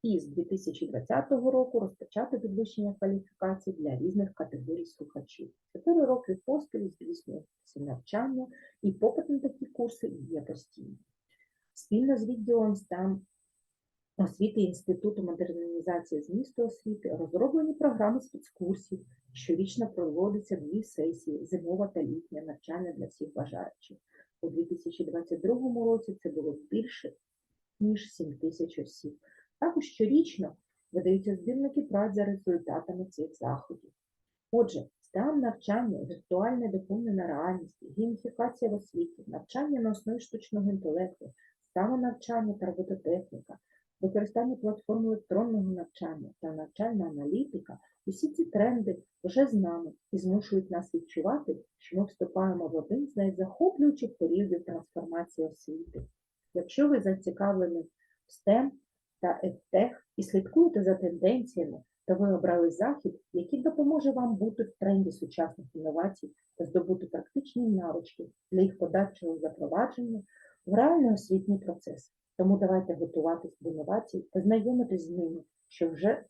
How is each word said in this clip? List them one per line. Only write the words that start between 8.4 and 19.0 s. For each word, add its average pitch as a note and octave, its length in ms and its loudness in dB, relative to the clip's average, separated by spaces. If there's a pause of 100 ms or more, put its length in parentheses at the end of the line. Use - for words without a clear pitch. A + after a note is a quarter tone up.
і G3+ 100 2
попит - 380 0
на C#4 100 0
такі - 260 -4
курси - 420 -6 (220)
є D#3 120 -4
постійним. - 560 -14 (760)
Спільно B3+ 440 2
з G#3+ 80 -2
відділом A3+ 500 2
стем F#3+ 460 -2 (960)
освіти G#3 440 2
Інституту G3 640 -2
модернізації E3+ 1000 -4
змісту A3+ 440 -4
освіти G#3+ 500 -6
розроблені C4 580 0
програми A#3+ 480 2
спецкурсів. - 760 -8 (340)